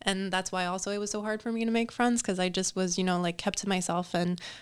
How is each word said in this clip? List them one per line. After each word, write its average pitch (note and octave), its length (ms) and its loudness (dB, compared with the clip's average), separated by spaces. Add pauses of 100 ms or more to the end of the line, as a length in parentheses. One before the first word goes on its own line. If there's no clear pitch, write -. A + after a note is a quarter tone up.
and F#3+ 300 0
that's F#3 200 0
why F#3 120 0
also F#3 280 -2
it G3+ 60 -2
was G#3 120 -4
so G#3 120 -2
hard G#3+ 200 -2
for A#3 80 -2
me A3+ 140 0
to A3+ 80 2
make A#3 180 2
friends, A#3+ 320 2
'cause F#3 160 0
I F#3 120 4
just F#3 260 -2
was, F#3 220 0
you F#3+ 40 4
know, F3+ 180 2
like, E3+ 160 0
kept - 220 -2
to G3+ 100 -4
myself. F3+ 460 0
And F3 260 2 (220)